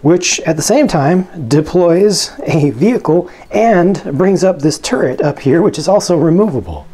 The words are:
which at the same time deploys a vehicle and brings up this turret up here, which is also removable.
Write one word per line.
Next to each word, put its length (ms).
which 380
at 140
the 60
same 260
time 600
deploys 800
a 260
vehicle 580
and 540
brings 280
up 160
this 180
turret 460
up 160
here, 240
which 160
is 80
also 280
removable. 800